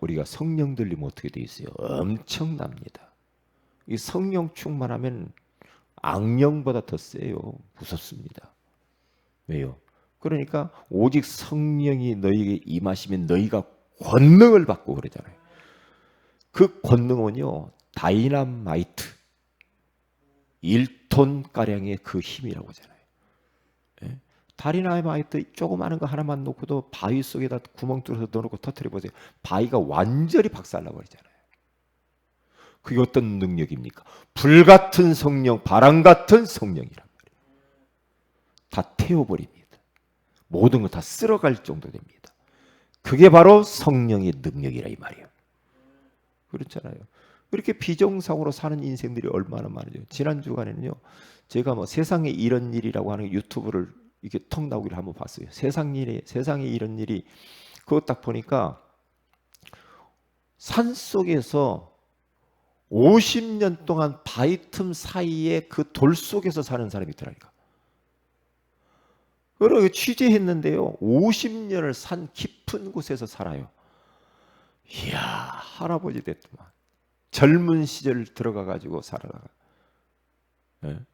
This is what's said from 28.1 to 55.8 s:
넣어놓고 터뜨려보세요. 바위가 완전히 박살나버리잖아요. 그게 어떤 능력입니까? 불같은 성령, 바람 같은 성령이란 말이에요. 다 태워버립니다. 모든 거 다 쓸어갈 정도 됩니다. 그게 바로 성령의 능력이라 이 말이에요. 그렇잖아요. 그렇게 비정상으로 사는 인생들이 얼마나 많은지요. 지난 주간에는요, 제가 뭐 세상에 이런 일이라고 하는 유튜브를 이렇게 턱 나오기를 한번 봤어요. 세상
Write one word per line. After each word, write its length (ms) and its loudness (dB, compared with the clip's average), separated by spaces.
넣어놓고 260 -6
터뜨려보세요. 540 -12
바위가 340 -2
완전히 680 0
박살나버리잖아요. 840 -12
그게 200 0
어떤 380 0
능력입니까? 680 -6
불같은 800 10
성령, 500 0
바람 380 8
같은 440 10
성령이란 500 -8
말이에요. 460 -20
다 120 -4
태워버립니다. 840 -4
모든 340 4
거 60 -4
다 140 -8
쓸어갈 640 -2
정도 280 -12
됩니다. 400 -20
그게 280 10
바로 340 12
성령의 680 0
능력이라 460 -8
이 100 -12
말이에요. 300 -20
그렇잖아요. 440 -14
그렇게 220 -4
비정상으로 800 -2
사는 300 -8
인생들이 460 -8
얼마나 400 -6
많은지요. 420 -16
지난 320 -6
주간에는요, 520 -10
제가 260 -2
뭐 100 -8
세상에 440 -2
이런 440 -2
일이라고 380 -6
하는 200 -8
유튜브를 640 -6
이렇게 180 -10
턱 180 -8
나오기를 300 -10
한번 160 -12
봤어요. 380 -16
세상 440 -6